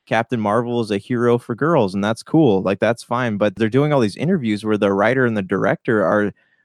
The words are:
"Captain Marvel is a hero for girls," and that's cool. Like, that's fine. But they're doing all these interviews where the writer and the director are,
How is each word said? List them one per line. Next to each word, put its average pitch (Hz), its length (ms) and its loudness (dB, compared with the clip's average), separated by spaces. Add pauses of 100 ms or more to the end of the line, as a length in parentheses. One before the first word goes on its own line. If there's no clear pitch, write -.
"Captain 117 320 -2
Marvel 117 420 -2
is 107 80 -6
a 101 80 -2
hero 120 400 0
for 120 160 -6
girls," 123 400 0
and 101 100 -2
that's 113 200 -2
cool. 113 400 2
Like, 98 160 0
that's 113 240 0
fine. 120 340 -4
But 104 200 0
they're 110 120 0
doing 143 240 0
all 139 60 2
these 104 180 -2
interviews 113 480 -2
where 107 100 0
the 101 160 2
writer 120 360 2
and 110 100 -2
the 101 60 -2
director 104 600 0
are, 104 300 0 (320)